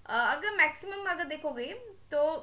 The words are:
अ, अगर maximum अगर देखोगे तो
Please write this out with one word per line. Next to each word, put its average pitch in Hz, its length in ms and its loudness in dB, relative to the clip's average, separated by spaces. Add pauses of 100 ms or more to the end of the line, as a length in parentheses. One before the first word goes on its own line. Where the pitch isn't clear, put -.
अ, - 100 -6
अगर 294 420 2
maximum 381 540 2
अगर 339 140 -2
देखोगे 285 460 -4 (400)
तो 294 80 2 (240)